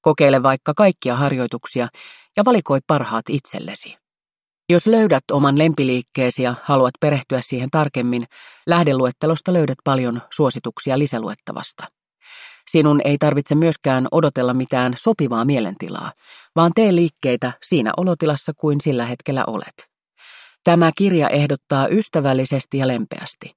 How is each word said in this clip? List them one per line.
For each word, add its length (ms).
Kokeile 420
vaikka 340
kaikkia 400
harjoituksia 720
ja 80
valikoi 420
parhaat 420
itsellesi. 680
Jos 180
löydät 460
oman 260
lempiliikkeesi 840
ja 200
haluat 380
perehtyä 400
siihen 300
tarkemmin, 560
lähdeluettelosta 880
löydät 320
paljon 360
suosituksia 680
lisäluettavasta. 880
Sinun 340
ei 140
tarvitse 360
myöskään 580
odotella 420
mitään 420
sopivaa 480
mielentilaa, 680
vaan 180
tee 200
liikkeitä 580
siinä 340
olotilassa 600
kuin 240
sillä 260
hetkellä 400
olet. 480
Tämä 320
kirja 320
ehdottaa 600
ystävällisesti 880
ja 100
lempeästi. 680